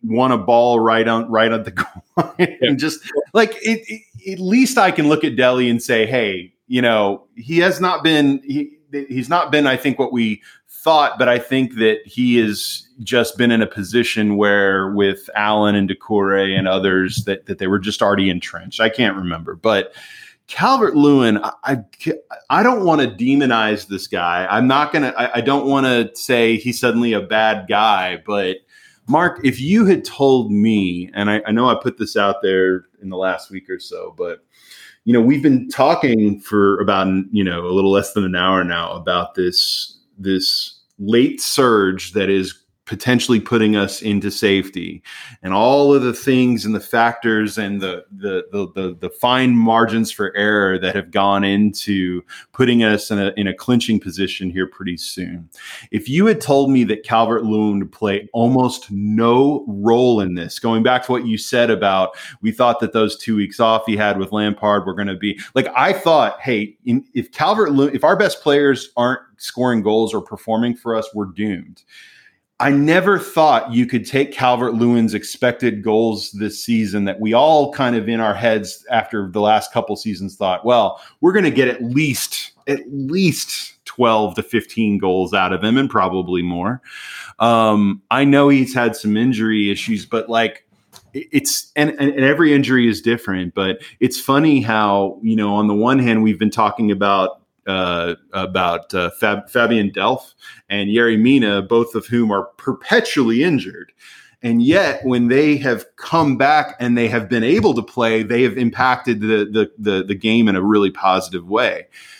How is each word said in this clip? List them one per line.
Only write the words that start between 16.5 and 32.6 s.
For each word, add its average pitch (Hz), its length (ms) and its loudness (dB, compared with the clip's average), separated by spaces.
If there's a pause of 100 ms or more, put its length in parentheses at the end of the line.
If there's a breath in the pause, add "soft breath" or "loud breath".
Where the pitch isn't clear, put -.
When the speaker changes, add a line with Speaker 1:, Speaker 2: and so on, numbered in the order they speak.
Speaker 1:
and 95 80 -2
others 95 580 0
that, 98 220 -6
that 98 120 -10
they 95 100 -4
were 101 100 2
just 101 240 -6
already 98 280 2
entrenched. 90 500 -8
I 113 80 2
can't 110 280 0
remember, 85 380 -8
but 98 400 -2 (540 loud breath)
Calvert-Lewin, 147 920 4
I, - 140 -8 (120)
I, 127 200 -4 (680)
I 160 120 2
don't 233 220 2
wanna 156 220 2
demonize 113 800 0
this 98 200 -10
guy. 87 440 -2
I'm 113 160 2
not 143 260 0
gonna, 143 240 -2
I, 120 220 -2
I - 20 -2
don't 135 260 0
wanna 131 480 0
say 117 420 2
he's 117 220 -6
suddenly 117 360 0
a 101 80 -2
bad 107 460 0
guy, 98 580 0
but 95 320 -4 (500 soft breath)
Mark, 165 360 0
if 127 160 0
you 190 260 4
had 185 180 2
told 131 480 2
me, 101 640 0
and 101 160 -2
I, 107 160 0
I 110 60 -2
know 120 180 2
I 113 100 4
put - 160 -6
this 107 220 -6
out 98 240 0
there 92 420 0 (160)